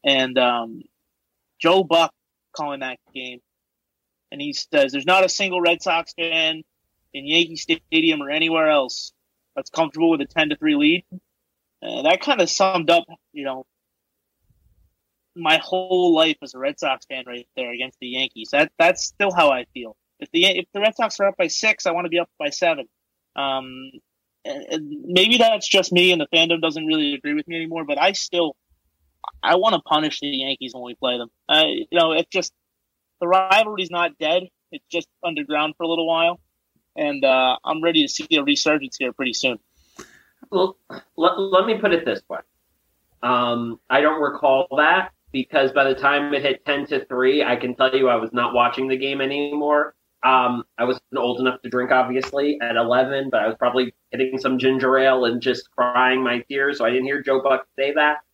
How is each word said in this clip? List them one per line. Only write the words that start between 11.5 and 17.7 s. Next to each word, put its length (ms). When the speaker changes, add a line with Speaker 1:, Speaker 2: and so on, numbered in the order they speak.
Speaker 1:
Uh, 200
that 180
kinda 260
summed 420
up, 140
you 100
know, 220
my 220
whole 560
life 280
as 120
a 60
Red 200
Sox 260
fan 220
right 280
there 160